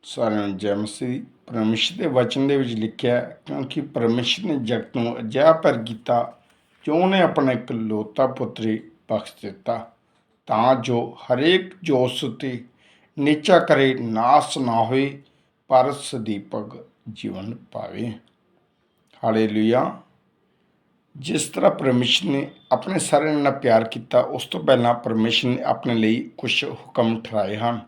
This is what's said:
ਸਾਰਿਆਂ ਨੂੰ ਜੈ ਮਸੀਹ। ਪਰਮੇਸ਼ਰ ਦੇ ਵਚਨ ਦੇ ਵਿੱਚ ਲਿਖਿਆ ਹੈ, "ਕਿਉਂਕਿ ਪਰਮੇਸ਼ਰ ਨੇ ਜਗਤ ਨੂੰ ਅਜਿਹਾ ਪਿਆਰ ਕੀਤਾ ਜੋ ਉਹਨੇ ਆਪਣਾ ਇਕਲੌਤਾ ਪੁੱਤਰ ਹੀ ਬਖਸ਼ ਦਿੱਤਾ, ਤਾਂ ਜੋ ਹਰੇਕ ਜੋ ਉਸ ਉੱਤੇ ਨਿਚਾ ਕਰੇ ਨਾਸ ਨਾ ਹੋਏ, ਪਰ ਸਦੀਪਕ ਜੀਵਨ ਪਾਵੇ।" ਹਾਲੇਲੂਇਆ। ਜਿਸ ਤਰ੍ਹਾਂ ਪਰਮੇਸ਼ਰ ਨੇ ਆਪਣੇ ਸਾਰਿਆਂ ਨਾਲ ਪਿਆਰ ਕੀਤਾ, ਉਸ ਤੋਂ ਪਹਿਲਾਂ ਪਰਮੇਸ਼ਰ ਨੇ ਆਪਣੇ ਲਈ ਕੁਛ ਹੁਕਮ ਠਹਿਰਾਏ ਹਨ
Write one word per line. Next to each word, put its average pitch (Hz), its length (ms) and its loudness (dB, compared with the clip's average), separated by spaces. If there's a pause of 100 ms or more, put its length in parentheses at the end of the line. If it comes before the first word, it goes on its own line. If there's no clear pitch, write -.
ਸਾਰਿਆਂ 107 440 -2
ਨੂੰ 98 100 -4
ਜੈ 101 180 -2
ਮਸੀਹ। 123 480 -6 (240)
ਪਰਮੇਸ਼ਰ 113 480 0
ਦੇ 175 120 -2
ਵਚਨ 131 400 2
ਦੇ 139 100 2
ਵਿੱਚ 123 160 0
ਲਿਖਿਆ 110 420 -2
ਹੈ, - 300 -6
"ਕਿਉਂਕਿ 143 360 -6
ਪਰਮੇਸ਼ਰ 120 640 -2
ਨੇ 160 140 -2
ਜਗਤ 113 400 -4
ਨੂੰ 120 220 -4
ਅਜਿਹਾ 120 320 4
ਪਿਆਰ 147 320 2
ਕੀਤਾ 117 560 -4 (460)
ਜੋ 151 100 -2
ਉਹਨੇ 185 260 2
ਆਪਣਾ 151 300 2
ਇਕਲੌਤਾ 113 760 -2
ਪੁੱਤਰ 120 380 -6
ਹੀ 110 140 -2 (320)
ਬਖਸ਼ 104 300 -6
ਦਿੱਤਾ, 107 500 -8 (560)
ਤਾਂ 120 280 4
ਜੋ 120 480 -2
ਹਰੇਕ 165 500 2 (100)
ਜੋ 127 220 2
ਉਸ - 180 -4
ਉੱਤੇ 123 400 -8 (560)
ਨਿਚਾ 151 400 4
ਕਰੇ 135 340 4
ਨਾਸ 120 640 2
ਨਾ 117 260 0
ਹੋਏ, 139 380 -2 (460)
ਪਰ 135 240 6
ਸਦੀਪਕ 107 920 -8 (280)
ਜੀਵਨ 104 420 -10 (160)
ਪਾਵੇ।" 107 420 -8 (1080)
ਹਾਲੇਲੂਇਆ। 110 800 2 (1160)
ਜਿਸ 143 280 -4
ਤਰ੍ਹਾਂ - 260 2
ਪਰਮੇਸ਼ਰ 123 580 0
ਨੇ 139 220 -2 (200)
ਆਪਣੇ 185 280 -2
ਸਾਰਿਆਂ 151 340 2
ਨਾਲ 143 200 2
ਪਿਆਰ 113 300 4
ਕੀਤਾ, 110 360 -2
ਉਸ - 260 -4
ਤੋਂ 175 180 -8
ਪਹਿਲਾਂ 123 300 4
ਪਰਮੇਸ਼ਰ 113 560 0
ਨੇ 123 120 -2
ਆਪਣੇ 120 320 -2
ਲਈ 113 440 2
ਕੁਛ - 260 -2
ਹੁਕਮ 113 580 -2
ਠਹਿਰਾਏ 104 360 -4
ਹਨ 117 300 -2